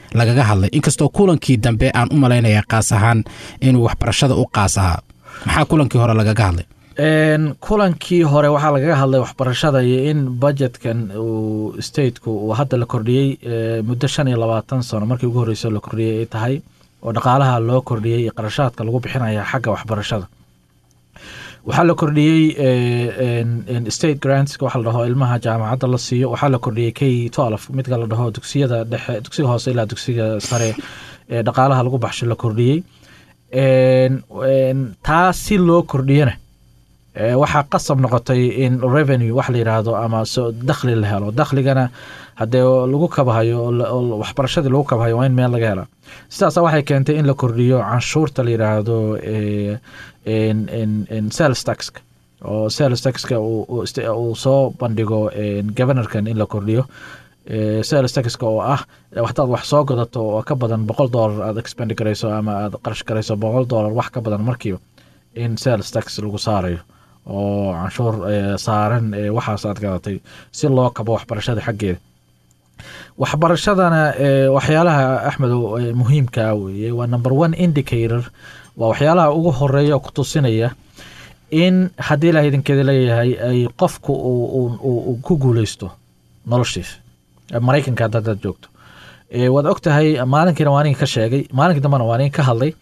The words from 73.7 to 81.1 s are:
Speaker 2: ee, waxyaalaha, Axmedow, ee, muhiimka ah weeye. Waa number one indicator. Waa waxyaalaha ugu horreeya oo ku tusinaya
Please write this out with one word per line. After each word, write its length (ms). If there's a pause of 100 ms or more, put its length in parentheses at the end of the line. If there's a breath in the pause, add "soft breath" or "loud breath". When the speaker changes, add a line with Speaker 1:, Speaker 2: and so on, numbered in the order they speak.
Speaker 2:
ee, 300
waxyaalaha, 560 (240)
Axmedow, 500
ee, 140
muhiimka 560
ah 60
weeye. 360
Waa 160
number 260
one 200
indicator. 720 (520 loud breath)
Waa 160
waxyaalaha 400
ugu 200
horreeya 440
oo 40
ku 120
tusinaya 600 (800 loud breath)